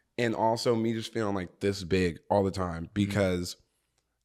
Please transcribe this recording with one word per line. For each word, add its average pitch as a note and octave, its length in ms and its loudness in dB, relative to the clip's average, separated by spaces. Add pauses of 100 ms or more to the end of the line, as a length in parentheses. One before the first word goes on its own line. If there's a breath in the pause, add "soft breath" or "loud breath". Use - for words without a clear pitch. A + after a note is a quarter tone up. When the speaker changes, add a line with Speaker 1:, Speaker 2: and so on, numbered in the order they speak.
(180)
Speaker 1:
And A#2+ 180 0
also A2+ 400 2
me A2+ 180 0
just A2+ 200 -6
feeling, G#2 220 -2
like, F2+ 260 -8
this G2 220 -2
big F2 360 0 (100)
all G2+ 140 4
the F#2+ 80 2
time E2+ 340 -4
Speaker 2:
Mm-hmm. - 80 -14
Speaker 1:
because G2 600 0 (680)